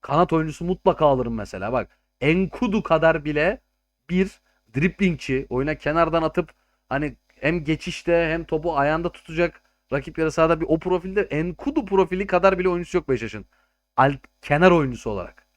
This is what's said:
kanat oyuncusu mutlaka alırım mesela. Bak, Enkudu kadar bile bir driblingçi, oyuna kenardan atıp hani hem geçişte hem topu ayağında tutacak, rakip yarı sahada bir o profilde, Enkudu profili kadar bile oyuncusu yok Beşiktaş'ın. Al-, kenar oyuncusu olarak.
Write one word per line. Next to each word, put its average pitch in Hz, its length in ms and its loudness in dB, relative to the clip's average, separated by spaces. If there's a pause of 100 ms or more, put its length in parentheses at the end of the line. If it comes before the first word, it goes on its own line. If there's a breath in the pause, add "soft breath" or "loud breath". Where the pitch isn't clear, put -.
kanat 165 320 2
oyuncusu 160 320 -2
mutlaka 175 420 2
alırım 127 280 2
mesela. 101 380 -6
Bak, 120 260 -4 (220)
Enkudu 185 640 0
kadar 160 420 2
bile 151 360 0 (500)
bir 185 300 0 (340)
driblingçi, 147 760 -2
oyuna 139 240 -2
kenardan 160 480 0
atıp 160 300 -2 (360)
hani 139 280 -4 (240)
hem 160 240 -2
geçişte 170 680 0
hem 165 120 -4
topu 156 340 -2
ayağında 160 340 0
tutacak, 165 500 -4 (300)
rakip 143 260 -6
yarı 160 140 0
sahada 160 280 2
bir 160 80 -2
o 160 100 2
profilde, 185 440 -2
Enkudu 180 640 -4
profili 190 420 2
kadar 185 320 4
bile 180 100 0
oyuncusu 175 280 -2
yok 170 120 -2
Beşiktaş'ın. 110 380 -4 (500)
Al-, 135 220 4 (240)
kenar 165 280 0
oyuncusu 131 400 -2
olarak. 92 360 -10 (100)